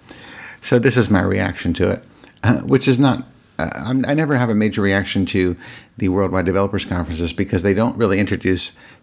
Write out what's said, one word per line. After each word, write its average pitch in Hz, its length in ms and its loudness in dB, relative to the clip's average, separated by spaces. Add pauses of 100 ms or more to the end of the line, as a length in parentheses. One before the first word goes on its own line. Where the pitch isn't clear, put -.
(600)
So 123 180 2
this 120 180 2
is 107 140 2
my 92 100 4
reaction 95 520 -2
to 95 180 0
it, - 120 -6 (400)
uh, 127 180 2
which 131 260 2
is 127 100 4
not, 131 300 2 (320)
uh, 80 160 -2
I'm, 127 320 -2
I 143 80 0
never 147 200 0
have 123 140 2
a 110 60 2
major 107 260 2
reaction 98 460 0
to 92 280 0 (420)
the 98 120 0
Worldwide 92 360 0
Developers 98 400 0
Conferences 85 480 -4
because 95 280 -2
they 98 120 2
don't 113 240 0
really 101 220 2
introduce 92 520 -2 (320)